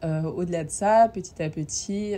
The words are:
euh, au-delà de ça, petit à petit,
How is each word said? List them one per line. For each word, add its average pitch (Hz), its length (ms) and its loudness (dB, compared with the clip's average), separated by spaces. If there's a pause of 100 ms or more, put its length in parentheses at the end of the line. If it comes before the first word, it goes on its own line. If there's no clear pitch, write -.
euh, 160 200 0
au-delà 170 420 -4
de 151 40 -10
ça, 220 420 6
petit - 300 -10
à 156 80 -2
petit, 202 680 -4